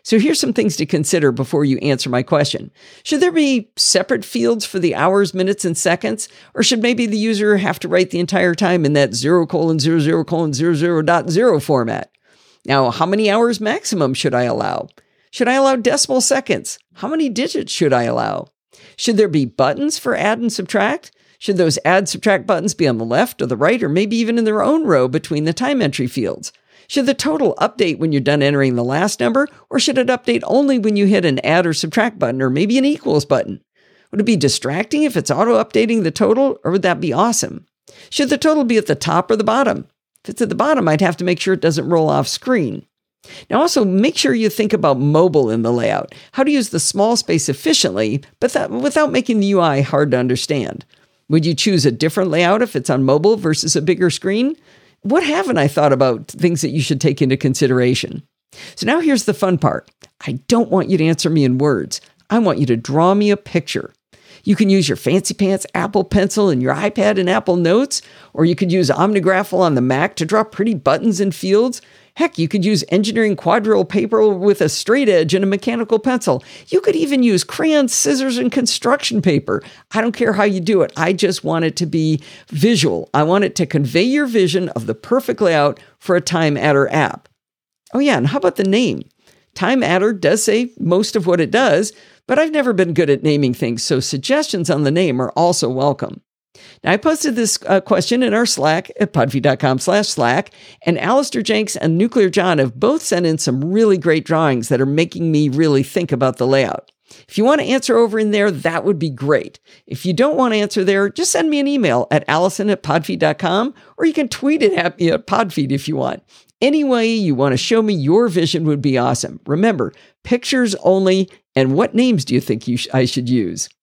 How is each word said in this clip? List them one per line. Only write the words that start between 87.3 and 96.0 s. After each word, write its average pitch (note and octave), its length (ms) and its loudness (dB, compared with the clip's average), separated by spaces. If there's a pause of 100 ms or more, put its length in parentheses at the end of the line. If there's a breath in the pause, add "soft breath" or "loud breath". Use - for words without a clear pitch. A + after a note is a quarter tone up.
Oh B3 60 0
yeah, C#4 180 2
and C#3+ 100 0
how A#3 120 -2
about F4 180 0
the D4+ 60 -2
name? F#3+ 400 0 (520 soft breath)
Time A#3 280 0
adder F#3 300 0
does F3+ 300 0
say A#3 360 0
most F3+ 360 0
of F#3 100 0
what F3 140 2
it D#3 120 0
does, G#3+ 420 2 (340 soft breath)
but B3+ 120 2
I've D#4+ 120 0
never C4 220 0
been F3 200 0
good D3+ 160 2
at C#3 120 2
naming C#3+ 320 2
things, A#2 300 -4
so C3+ 160 0
suggestions F3+ 720 -2
on D3+ 140 0
the C#3+ 80 2
name D#3 300 0
are B2+ 100 -4
also E3+ 360 0
welcome. C3 540 -2 (640 loud breath)